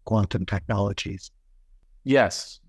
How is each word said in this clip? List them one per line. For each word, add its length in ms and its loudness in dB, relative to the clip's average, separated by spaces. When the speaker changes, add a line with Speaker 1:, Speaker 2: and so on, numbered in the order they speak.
Speaker 1:
quantum 400 0
technologies? 880 -4
Speaker 2:
Yes, 640 2